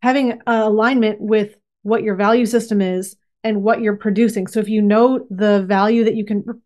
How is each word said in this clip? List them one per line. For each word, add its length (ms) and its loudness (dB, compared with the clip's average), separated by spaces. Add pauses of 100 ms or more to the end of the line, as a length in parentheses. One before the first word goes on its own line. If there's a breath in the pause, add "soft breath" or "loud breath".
having 440 0
a 180 0
alignment 580 0
with 340 0 (280)
what 200 -2
your 120 -2
value 300 2
system 360 0
is 340 -4 (280)
and 200 -2
what 180 0
you're 140 -2
producing. 520 0
So 120 -6
if 80 -2
you 140 0
know 480 2
the 340 2
value 400 2
that 120 0
you 100 -4
can 180 -4
pr-, 80 -10 (140)